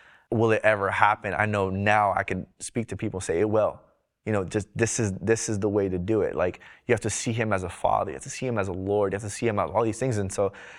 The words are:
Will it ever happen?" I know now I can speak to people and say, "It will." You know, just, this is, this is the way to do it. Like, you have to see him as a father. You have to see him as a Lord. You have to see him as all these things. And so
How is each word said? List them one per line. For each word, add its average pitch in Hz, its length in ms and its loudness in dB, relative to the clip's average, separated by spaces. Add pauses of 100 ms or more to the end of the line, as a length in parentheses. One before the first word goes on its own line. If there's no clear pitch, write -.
(300)
Will 113 220 4
it 107 100 2
ever 104 260 4
happen?" 104 480 2
I 107 100 2
know 101 220 0
now 101 480 2
I 98 60 0
can 95 240 -4 (140)
speak - 280 -6
to - 80 -8
people 101 220 -6
and - 60 -8
say, 85 160 0
"It 107 100 2
will." 104 300 0 (440)
You 110 80 -2
know, 101 120 0
just, 98 300 -4
this - 240 0
is, 107 140 2
this 107 360 0
is 107 120 -2
the 104 80 2
way 101 200 2
to 92 100 -2
do 98 240 0
it. 80 120 -2
Like, 85 240 -2 (280)
you 120 60 4
have 110 100 2
to 107 80 -2
see - 220 -4
him 110 200 0
as 95 100 0
a 90 60 -4
father. 98 420 0
You 67 60 -8
have - 80 -14
to 139 60 -14
see - 140 -10
him 120 140 -2
as 95 80 0
a 98 60 -4
Lord. 98 400 0
You 98 40 -2
have 104 60 -6
to 104 80 -6
see - 160 -4
him 104 140 0
as 80 100 0
all 104 140 2
these 110 160 -2
things. 123 180 0
And 95 140 -2
so 98 200 0 (260)